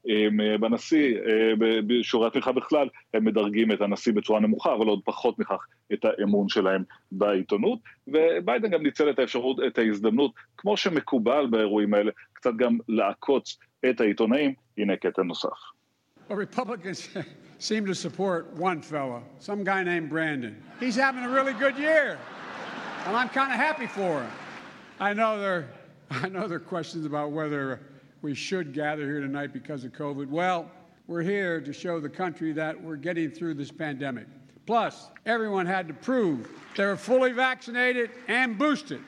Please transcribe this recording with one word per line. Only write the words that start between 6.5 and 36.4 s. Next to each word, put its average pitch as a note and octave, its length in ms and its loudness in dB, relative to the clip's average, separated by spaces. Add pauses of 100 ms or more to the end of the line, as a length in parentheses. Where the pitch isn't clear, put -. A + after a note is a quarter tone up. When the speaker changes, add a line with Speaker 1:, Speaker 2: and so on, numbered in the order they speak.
Speaker 1:
בעיתונות. G#2 680 2 (280)
וביידן E3+ 640 2
גם D#3+ 140 0
ניצל D3 260 2
את C3+ 100 0
האפשרות, B2+ 380 0 (100)
את A2+ 100 -2
ההזדמנות, A2+ 540 2 (260)
כמו G3+ 200 2
שמקובל C#3 720 2
באירועים G#2 440 4
האלה, G#2 180 4 (220)
קצת A#2+ 220 -2
גם A#2 220 2 (100)
לעקוץ A2 680 0 (320)
את - 120 0
העיתונאים. A#2+ 520 4 (240)
הנה G2+ 180 2
קטע F#2+ 280 -2
נוסף. E2+ 260 -4 (800)
Speaker 2:
Well, G#3 80 -4
Republicans G3 720 -6 (240)
<laughs> - 360 -14
seem G#3+ 160 0
to F#3 100 -2
support F3 600 -4
one E3 260 -2
fella, C3+ 400 -6 (180)
some G3+ 240 -6
guy F#3+ 200 0
named E3+ 260 -2
Brandon. C#3+ 460 -4 (240)
He's A#3+ 160 -2
having B3+ 280 2
a B3 140 -6
really C4+ 160 2
good B3+ 240 0
year, C#4+ 400 2 (880)
and G3 100 -2
I'm A#3+ 140 0
kinda C4+ 260 0 (120)
happy D4+ 200 -4
for F3 340 -2
him. A2+ 100 -8 (680)
I G3+ 140 0
know A3 260 0
there, F#3+ 240 -2 (280)
<laughs> - 200 -20 (140)
I F#3+ 40 -6
know F#3+ 180 -4
there E3+ 100 -6
are - 200 -12
questions D#3+ 280 -8
about D3 260 -4
whether C#3+ 480 -4 (420)
We D3 140 -4
should E3+ 380 -6
gather D3 320 -2
here D3 160 -4
tonight C#3+ 320 -6
because C3 320 -10
of A#2 80 -12
covid. C#3+ 340 -6
Well, E3+ 420 -2 (380)
we're E3+ 140 -4
here F3 400 -2
to C#3 100 -10
show E3+ 280 -6
the D3 100 -8
country D#3+ 440 -4
that D#3 280 -4
we're D#3+ 160 -10
getting E3 340 -4
through E3 220 -6
this C#3 180 -8
pandemic. C3+ 560 -8 (380)
Plus, G#3 440 -2 (160)
everyone A3 400 0
had F#3 220 -2
to D#3 60 -12
prove F3 560 0 (260)